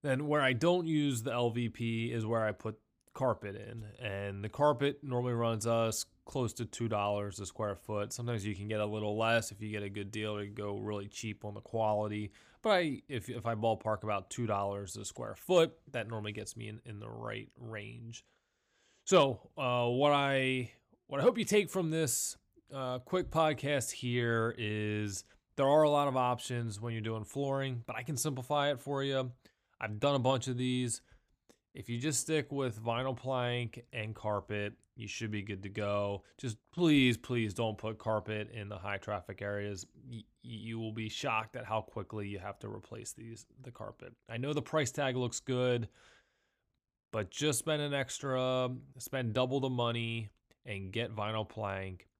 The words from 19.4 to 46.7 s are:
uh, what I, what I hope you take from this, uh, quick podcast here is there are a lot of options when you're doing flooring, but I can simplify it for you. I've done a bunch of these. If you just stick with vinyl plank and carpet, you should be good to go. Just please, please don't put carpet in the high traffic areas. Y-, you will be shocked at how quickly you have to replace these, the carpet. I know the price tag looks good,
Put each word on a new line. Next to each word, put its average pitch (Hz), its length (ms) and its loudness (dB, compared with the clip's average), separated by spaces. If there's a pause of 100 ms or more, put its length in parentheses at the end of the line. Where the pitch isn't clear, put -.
uh, 123 300 2
what 139 260 6
I, 131 580 2 (360)
what 139 120 -2
I 143 40 2
hope 233 140 6
you 220 60 0
take 208 260 4
from 175 200 0
this, 160 480 0 (360)
uh, 127 260 -4
quick 185 320 -2
podcast 147 600 2
here 117 680 2
is 107 680 -2 (320)
there 135 100 4
are 151 160 8
a 147 60 8
lot 143 180 4
of 131 80 0
options 120 640 0
when 117 140 -6
you're 113 80 -4
doing 110 240 -4
flooring, 135 600 -2
but - 100 -8
I 123 80 -6
can 147 120 -4
simplify 143 560 2
it 139 80 -2
for 139 240 -2
you. 135 280 0 (500)
I've 107 180 -4
done 143 160 6
a 131 40 4
bunch 127 280 4
of 127 80 -2
these. 127 460 0 (720)
If - 160 -12
you 117 80 -2
just 139 220 0
stick 156 320 0
with 123 300 -2
vinyl 120 360 0
plank 123 760 -2
and 110 220 -6
carpet, 104 600 -2 (220)
you 110 120 -10
should 107 240 -6
be 104 100 -2
good 98 220 -6
to 101 60 -8
go. 101 540 0 (140)
Just 117 200 -6 (160)
please, 147 440 6
please 113 360 -2
don't 110 240 -2
put 110 200 -6
carpet 107 540 -2
in 104 180 -10
the 104 80 -8
high 98 200 -4
traffic 98 440 -6
areas. 101 440 -4 (240)
Y-, 117 140 -12 (200)
you 113 360 -8
will 110 120 -4
be 110 180 -4
shocked 110 460 -2
at 113 100 -8
how 110 160 0
quickly 104 460 -8
you 101 120 -6
have 101 200 -10
to 107 80 -10
replace 107 460 -12
these, 113 320 -16 (160)
the 123 100 -14
carpet. 113 420 -14 (160)
I 117 80 -6
know 139 160 -2
the 143 80 0
price 151 300 0
tag 131 240 0
looks 123 240 -2
good, 123 480 2 (1200)